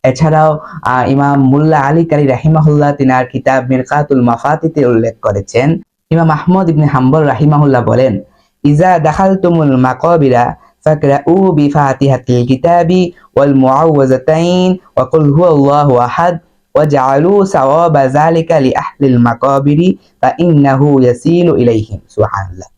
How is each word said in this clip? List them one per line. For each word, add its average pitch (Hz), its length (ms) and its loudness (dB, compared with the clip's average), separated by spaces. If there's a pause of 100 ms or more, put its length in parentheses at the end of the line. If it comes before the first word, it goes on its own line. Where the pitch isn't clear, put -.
এছাড়াও, 156 560 0 (220)
আহ, - 280 -2
ইমাম 139 340 0
মুল্লা 147 360 2
আলী 151 260 0
কারি 147 220 0
রাহিমাহুল্লাহ 147 640 0
তিনার 131 340 0
কিতাব 131 400 -4
মিরকাতুল 131 560 -2
মাফাতিতে 143 640 -2
উল্লেখ 113 360 -2
করেছেন। 117 600 -2 (280)
ইমাম 165 200 0
আহমদ 175 400 -2
ইবনে 151 160 0
হাম্বল 139 380 0
রাহিমাহুল্লাহ 147 600 0
বলেন, 113 380 0 (420)
"ইজা 165 360 2
দাখালতুমুল 165 760 0
মাকাবিরা 127 760 0 (300)
ফাকরাউ 156 680 0
বিফাতিহাতিল 135 960 0
কিতাবি 170 640 0 (240)
ওয়াল 143 180 2
মুআউযাতাইন 156 1200 0 (200)
ওয়া 131 80 -2
কুল 147 280 0
হুয়াল্লাহু 147 640 2
আহাদ 165 400 -2 (380)
ওয়াজআলু 151 720 2
সাওয়াবা 147 600 0
যালিকা 160 520 0
লিআহলিল 131 580 -2
মাকাবিরি 139 800 0 (240)
ফাইন্নাহু 143 800 2
ইয়াসিলু 156 580 0
ইলাইহিম।" 110 420 -2 (100)
সুবহানাল্লাহ। 98 680 -6